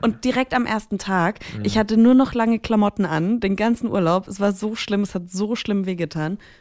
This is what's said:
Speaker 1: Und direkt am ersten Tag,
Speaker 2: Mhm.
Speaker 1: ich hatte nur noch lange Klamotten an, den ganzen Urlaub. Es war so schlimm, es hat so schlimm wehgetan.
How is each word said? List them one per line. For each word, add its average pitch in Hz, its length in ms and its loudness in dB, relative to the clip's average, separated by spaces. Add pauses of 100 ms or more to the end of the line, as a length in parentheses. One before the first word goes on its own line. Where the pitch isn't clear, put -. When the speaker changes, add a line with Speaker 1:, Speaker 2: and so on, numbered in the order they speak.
Speaker 1:
Und 226 240 -2
direkt 254 280 0
am 247 120 0
ersten 214 320 -4
Tag, 185 420 0 (180)
Speaker 2:
Mhm. - 60 -8
Speaker 1:
ich 208 140 0
hatte 214 200 2
nur 240 180 8
noch 262 180 4
lange 226 260 0
Klamotten 208 460 0
an, 170 340 0
den 196 160 0
ganzen 226 340 0
Urlaub. 185 380 0
Es 190 120 -8
war 202 120 2
so 214 240 -6
schlimm, 202 260 -2
es 196 140 -4
hat 175 140 -6
so 208 260 -4
schlimm 202 300 -2
wehgetan. 170 520 -4 (240)